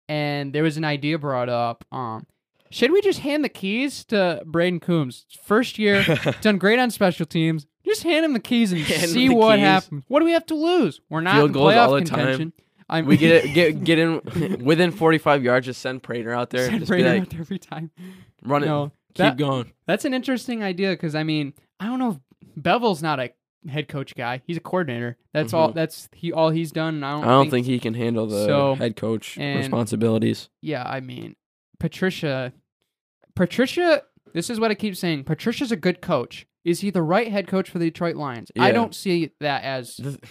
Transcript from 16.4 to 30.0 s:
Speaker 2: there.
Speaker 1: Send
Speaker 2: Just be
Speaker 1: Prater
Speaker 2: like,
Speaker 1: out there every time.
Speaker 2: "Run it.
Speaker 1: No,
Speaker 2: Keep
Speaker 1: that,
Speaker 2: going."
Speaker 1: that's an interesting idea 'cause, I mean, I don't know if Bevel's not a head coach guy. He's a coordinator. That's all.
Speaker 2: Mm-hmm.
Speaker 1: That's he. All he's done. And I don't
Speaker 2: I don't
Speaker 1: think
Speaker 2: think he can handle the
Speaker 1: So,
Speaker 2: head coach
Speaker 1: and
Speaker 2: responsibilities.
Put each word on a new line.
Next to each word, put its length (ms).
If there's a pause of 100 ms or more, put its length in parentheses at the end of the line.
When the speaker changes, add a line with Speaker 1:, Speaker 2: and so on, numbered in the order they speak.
Speaker 2:
there. 180
Speaker 1:
Send 120
Speaker 2:
Just 120
be 100
Speaker 1:
Prater 120
Speaker 2:
like, 100
Speaker 1:
out 80
there 100
every 180
time. 320 (520)
Speaker 2:
"Run 200
it. 40
Speaker 1:
No, 240 (220)
Speaker 2:
Keep 40
Speaker 1:
that, 200
Speaker 2:
going." 360 (120)
Speaker 1:
that's 200
an 80
interesting 500
idea 320
'cause, 180
I 100
mean, 300 (260)
I 80
don't 120
know 120
if 60 (380)
Bevel's 480
not 160
a 120 (380)
head 200
coach 260
guy. 320
He's 100
a 40
coordinator. 560 (160)
That's 200
all. 160
Speaker 2:
Mm-hmm. 80
Speaker 1:
That's 360
he. 180
All 200
he's 200
done. 240
And 100
I 60
don't 120
Speaker 2:
I 40
don't 180
Speaker 1:
think 60
Speaker 2:
think 160
he 120
can 160
handle 320
the 180
Speaker 1:
So, 300
Speaker 2:
head 200
coach 420
Speaker 1:
and 220
Speaker 2:
responsibilities. 920 (120)